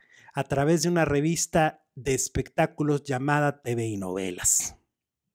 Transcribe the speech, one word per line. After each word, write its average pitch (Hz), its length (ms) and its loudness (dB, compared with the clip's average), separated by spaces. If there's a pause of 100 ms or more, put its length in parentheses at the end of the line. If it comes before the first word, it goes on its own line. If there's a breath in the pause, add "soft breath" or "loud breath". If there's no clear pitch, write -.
(340 soft breath)
a 139 120 -4
través 147 380 2
de 170 60 2
una 170 140 2
revista 156 800 0 (100)
de 135 200 -4
espectáculos 147 880 -2
llamada 143 580 0
T 120 140 -4
V 117 100 -2
y 107 120 -4
Novelas. 92 800 -4 (580)